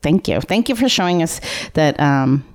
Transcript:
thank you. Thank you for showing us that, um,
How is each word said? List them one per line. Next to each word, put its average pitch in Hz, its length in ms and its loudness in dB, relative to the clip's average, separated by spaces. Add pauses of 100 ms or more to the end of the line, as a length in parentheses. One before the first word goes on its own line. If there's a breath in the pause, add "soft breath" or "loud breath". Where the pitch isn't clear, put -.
thank 165 240 2
you. 80 140 0
Thank 220 280 -2
you 269 60 -2
for 240 140 0
showing 175 340 0
us - 180 -4 (340 loud breath)
that, 151 260 2
um, 139 440 2 (100)